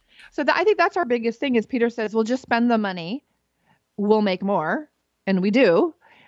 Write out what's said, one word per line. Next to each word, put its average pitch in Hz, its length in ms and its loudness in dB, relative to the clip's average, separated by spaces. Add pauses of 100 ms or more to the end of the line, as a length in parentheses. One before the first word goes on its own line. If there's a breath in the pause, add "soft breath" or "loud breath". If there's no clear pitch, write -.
(320 loud breath)
So 302 120 -6
that, 294 120 2
I 339 80 0
think 392 140 2
that's 359 200 0
our 349 80 -2
biggest 226 340 -2
thing 269 160 -2
is 220 100 0
Peter 233 240 -2
says, 220 240 -6
"Well, 226 100 0
just 240 200 -4
spend 233 260 0
the 233 80 2
money. 190 460 -6 (720)
We'll 208 240 2
make 185 220 -2
more." 196 460 -4 (360)
And 190 160 0
we 202 100 0
do. 226 420 4 (340 soft breath)